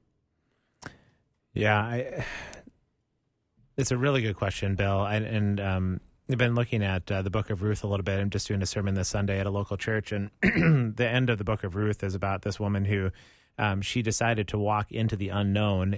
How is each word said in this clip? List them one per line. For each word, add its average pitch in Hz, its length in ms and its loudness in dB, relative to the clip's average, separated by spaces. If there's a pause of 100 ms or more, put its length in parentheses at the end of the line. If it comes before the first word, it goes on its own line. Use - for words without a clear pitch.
(1500)
Yeah, 104 260 4
I, 120 460 -4 (1500)
it's 135 140 0
a 123 80 2
really 135 240 2
good 107 140 -2
question, 98 380 -2
Bill. 98 300 2
And, 107 200 0
and, 104 360 0
um, 92 400 0 (300)
I've 123 80 0
been 120 160 4
looking 117 280 0
at, 95 300 0
uh, 95 100 0
the 95 80 -2
book 110 200 -2
of 95 120 -4
Ruth 107 220 0
a - 20 -2
little 98 180 -2
bit. 98 140 -2
I'm 101 120 -2
just - 180 -4
doing 101 140 -2
a 92 40 -2
sermon 98 280 -2
this 92 140 -2
Sunday 98 300 0
at 95 80 0
a 101 40 -2
local 101 260 -4
church, 107 340 -2
and 101 260 -4
<clears throat> 139 600 4
the 120 100 2
end 123 220 2
of 117 100 4
the 101 60 -6
book 107 200 0
of 90 120 -4
Ruth 107 260 0
is 98 120 0
about 95 280 -2
this 101 160 -4
woman 101 280 0
who, 98 240 0 (480)
um, 101 240 0
she - 200 -2
decided 110 460 0
to 107 100 -2
walk 104 320 0
into 113 260 0
the 95 120 -2
unknown, 101 680 2